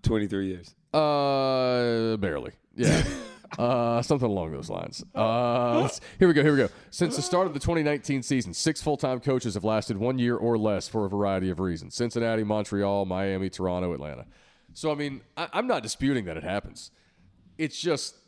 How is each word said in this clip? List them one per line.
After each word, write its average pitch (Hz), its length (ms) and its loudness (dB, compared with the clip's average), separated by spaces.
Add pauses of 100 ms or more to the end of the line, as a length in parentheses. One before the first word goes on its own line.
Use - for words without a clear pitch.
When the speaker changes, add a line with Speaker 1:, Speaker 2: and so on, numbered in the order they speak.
Speaker 1:
twenty-three 101 440 2
years. 90 280 -8 (200)
Speaker 2:
Uh, 131 1200 2
barely. 85 360 -2 (220)
Yeah. 156 340 4
<laughs> - 60 -4 (460)
Uh, 120 420 2
something 127 260 2
along 90 220 -2
those 78 180 -8
lines. - 360 -10 (100)
Uh, 120 680 2
let's, - 200 -2 (180)
here 190 80 8
we 165 80 6
go. 147 80 6
Here 151 80 6
we 143 80 4
go. 110 100 4 (220)
Since - 240 -2
the 143 80 -4
start 185 240 2
of 156 80 -4
the 139 60 -4
twenty 165 240 0
nineteen 143 400 -2
season, 110 280 0
six - 300 0
full-time 131 380 0
coaches 123 340 0
have 98 100 -4
lasted 110 320 0
one 123 220 0
year 120 180 2
or 117 220 2
less 104 300 0
for 107 180 0
a - 20 -2
variety 98 400 0
of 90 120 -2
reasons. 87 340 -4
Cincinnati, 113 480 0
Montreal, 101 640 0
Miami, 95 420 -2
Toronto, 90 460 -2
Atlanta. 69 320 -10 (480)
So, 156 160 -4
I 147 60 -2
mean, 139 240 -6 (160)
I, 170 160 -6
I'm 254 160 -2
not 151 160 0
disputing 131 400 0
that 82 120 -6
it 78 60 -8
happens. - 480 -6 (640)
It's 156 240 -6
just 156 360 -2 (120)